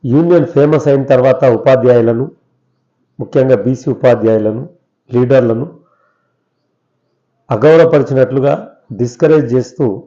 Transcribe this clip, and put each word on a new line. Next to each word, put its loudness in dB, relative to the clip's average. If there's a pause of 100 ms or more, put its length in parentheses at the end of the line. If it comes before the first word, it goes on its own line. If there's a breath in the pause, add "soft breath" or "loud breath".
యూనియన్ 0
ఫేమస్ 0
అయిన 0
తర్వాత 0
ఉపాధ్యాయులను, 0 (920)
ముఖ్యంగా 0
బీసీ -4
ఉపాధ్యాయులను, -2 (440)
లీడర్లను 0 (1700)
అగౌరవపరిచినట్లుగా 0 (160)
డిస్కరేజ్ -2
చేస్తూ -4